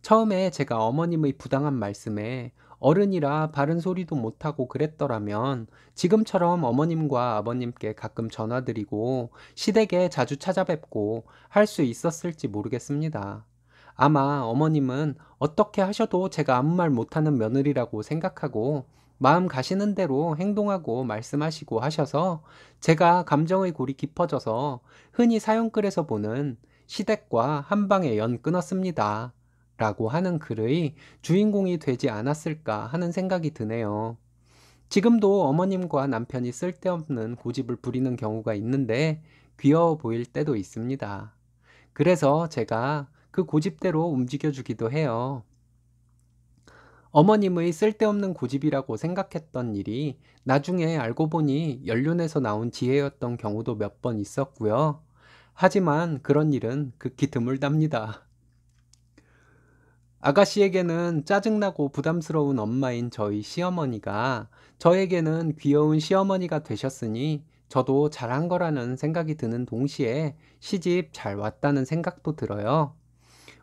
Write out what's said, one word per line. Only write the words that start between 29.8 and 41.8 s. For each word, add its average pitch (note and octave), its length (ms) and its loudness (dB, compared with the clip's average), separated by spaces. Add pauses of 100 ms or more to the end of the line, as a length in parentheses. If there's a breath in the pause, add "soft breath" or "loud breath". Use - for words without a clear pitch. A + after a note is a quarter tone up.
하는 E3+ 300 0
글의 B2+ 560 -2 (260 loud breath)
주인공이 G3 560 2
되지 C3 320 -2
않았을까 A#2 800 -4
하는 E3+ 240 -4
생각이 F3+ 400 -2
드네요. A2+ 640 -4 (720 soft breath)
지금도 G3+ 540 4
어머님과 E3 640 2
남편이 A#2+ 440 -4
쓸데없는 D#3 840 -4
고집을 A#2+ 400 -6
부리는 B2+ 400 -2
경우가 A2 400 -4
있는데 C3+ 640 0 (380 soft breath)
귀여워 D#3+ 380 6
보일 A#2 280 -4
때도 D3 300 -2
있습니다. G#2+ 760 -6 (640 soft breath)